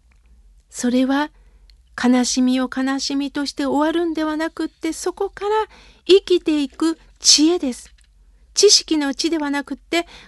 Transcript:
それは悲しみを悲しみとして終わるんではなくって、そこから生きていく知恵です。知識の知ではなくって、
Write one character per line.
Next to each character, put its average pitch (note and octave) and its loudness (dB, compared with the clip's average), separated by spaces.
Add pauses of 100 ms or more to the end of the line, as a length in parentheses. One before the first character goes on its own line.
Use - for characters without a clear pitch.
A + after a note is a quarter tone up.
(680)
そ - -4
れ B3+ 2
は C#4 0 (720)
悲 B3 4
し - -2
み B3+ 2
を B3+ -2
悲 C4+ -2
し C#4 -4
み C#4 -4
と C#4+ -4
し - -10
て D4 -4
終 C#4 0
わ E4 0
る E4+ -2
ん D#4+ -4
で D#4 -4
は D#4 -4
な D#4+ -4
く D#4+ -8
っ - -4
て、 - -8
そ F4 -6
こ G4 -6
か - -10
ら G#4 -2 (560)
生 F#4+ 6
き F4+ 0
て D4+ 0
い C4+ -4
く D#4+ -2 (200)
知 - 4
恵 F4 2
で C4+ -4
す。 - -16 (580)
知 G4+ 6
識 - 2
の C#4 -2
知 E4 -4
で D#4+ -2
は D4 -4
な C#4+ -4
く C#4+ -10
っ - -14
て、 E4+ -4 (220)